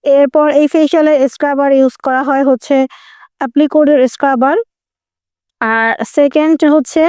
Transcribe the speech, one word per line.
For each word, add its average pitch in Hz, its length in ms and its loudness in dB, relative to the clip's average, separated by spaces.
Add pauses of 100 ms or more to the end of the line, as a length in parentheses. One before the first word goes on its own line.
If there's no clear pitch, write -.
এরপর 285 440 2 (120)
এই 302 140 2
ফেসিয়ালের 311 440 2 (160)
স্ক্রাবার 277 360 -2 (100)
ইউজ 262 160 0 (100)
করা 262 220 -2
হয় 277 220 -2
হচ্ছে 269 260 -2 (640)
অ্যাপ্লিকোডের 285 600 0 (140)
স্ক্রাবার। 269 420 -2 (1040)
আর 226 280 -2 (260)
সেকেন্ড 302 440 0 (160)
হচ্ছে 311 340 0